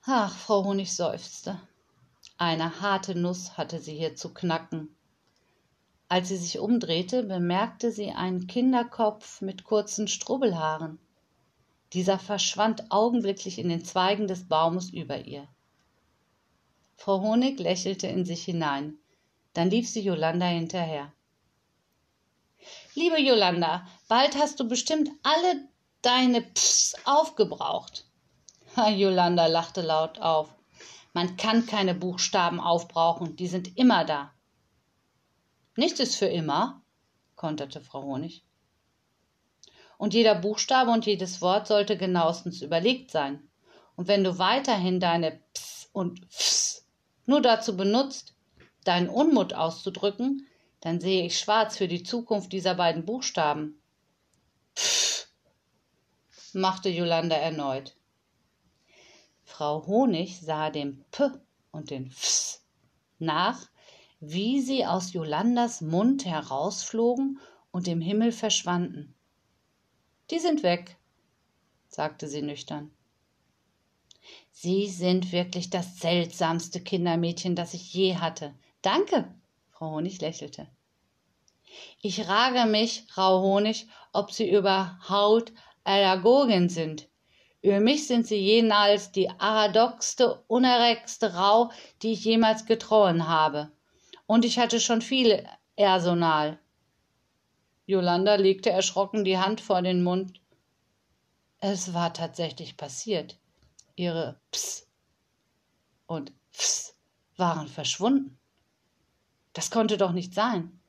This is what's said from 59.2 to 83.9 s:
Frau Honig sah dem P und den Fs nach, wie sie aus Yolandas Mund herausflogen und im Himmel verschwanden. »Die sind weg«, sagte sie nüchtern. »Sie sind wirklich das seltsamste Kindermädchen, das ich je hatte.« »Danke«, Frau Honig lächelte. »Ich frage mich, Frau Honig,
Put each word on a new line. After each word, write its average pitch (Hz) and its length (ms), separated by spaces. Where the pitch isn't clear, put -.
Frau 151 420
Honig 190 540
sah 156 280
dem 143 420
P 277 180
und 151 180
den 131 220
Fs - 540
nach, 170 500
wie 202 420
sie 254 240
aus 180 280
Yolandas 220 680
Mund 202 440
herausflogen 214 1120
und 180 160
im 170 140
Himmel 214 300
verschwanden. 175 840
»Die 330 80
sind 320 240
weg«, 175 340
sagte 151 400
sie 143 140
nüchtern. 147 500
»Sie 190 360
sind 180 440
wirklich 175 380
das - 300
seltsamste 170 800
Kindermädchen, 170 760
das 175 180
ich - 200
je 185 240
hatte.« 156 360
»Danke«, 277 520
Frau 160 200
Honig 160 280
lächelte. 151 480
»Ich 202 200
frage 233 480
mich, 214 380
Frau 190 340
Honig, 202 460